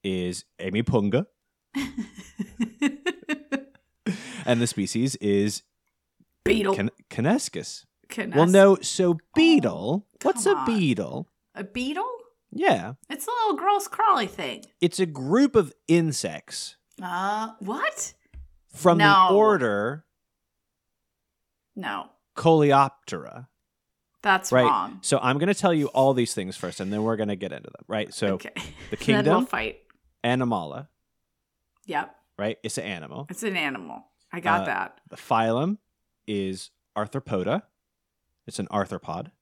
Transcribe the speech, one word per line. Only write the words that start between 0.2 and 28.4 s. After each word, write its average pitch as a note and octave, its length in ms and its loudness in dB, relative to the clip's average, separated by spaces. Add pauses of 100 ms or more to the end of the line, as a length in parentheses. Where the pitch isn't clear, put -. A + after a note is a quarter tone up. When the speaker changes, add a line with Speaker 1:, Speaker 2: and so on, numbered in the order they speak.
Speaker 1:
Amipunga. G#2+ 680 0 (480)
Speaker 2:
<laughs> - 1120 -8 (1600)
Speaker 1:
And A#2+ 140 2
the A#2+ 60 2
species A#2 500 -2
is G2+ 460 0 (800)
Speaker 2:
Beetle. G3 300 2
Speaker 1:
Can-, G2+ 160 -2 (180)
Canescus. - 760 -4 (240)
Speaker 2:
Canes- - 240 -8
Speaker 1:
Well, D#3 120 6
no. G3 360 8
So F3+ 320 0
Speaker 2:
Oh, D#3+ 40 -4 (160)
Speaker 1:
beetle. G#3 720 2 (160)
What's B3+ 220 0
Speaker 2:
come G4 100 4
Speaker 1:
a C#4 60 -2
Speaker 2:
on. C4+ 60 -2
Speaker 1:
beetle? E3 640 -2 (260)
Speaker 2:
A G3+ 100 -12
beetle? D4+ 460 -6 (420)
Speaker 1:
Yeah. C3+ 420 0 (140)
Speaker 2:
It's - 180 -12
a A4+ 40 -8
little A4 260 -2
gross G4 320 0
crawly F4+ 380 0
thing. C3+ 380 -10 (180)
Speaker 1:
It's F3 180 -2
a F#3 60 2
group D#3+ 500 2
of D#3+ 160 2 (160)
insects. D3+ 880 0 (260)
Speaker 2:
Uh, G3+ 580 -4
what? C4+ 520 -6 (640)
Speaker 1:
From E3+ 240 4
Speaker 2:
No. G3 320 8
Speaker 1:
the F#3+ 40 6
order C#3 680 4 (1700)
Speaker 2:
No. G2+ 360 -10 (260)
Speaker 1:
Coleoptera. C#3 1120 2 (720)
Speaker 2:
That's F#3+ 300 2
Speaker 1:
Right. B2+ 120 6
Speaker 2:
wrong. G#2+ 380 0
Speaker 1:
So - 200 0
I'm B2+ 160 2
gonna F#3+ 160 2
tell F3+ 200 2
you D3 140 0
all C3+ 260 4
these B2 200 0
things F#2+ 220 -6
first, F2+ 240 -8
and F#2+ 120 -4
then G#2+ 100 -2
we're A2+ 140 -2
gonna G#2 200 -4
get F#2 160 -10
into - 180 -16
them. - 180 -20
Right. G#2+ 240 -6
So G2 220 -2
Speaker 2:
Okay. - 180 -10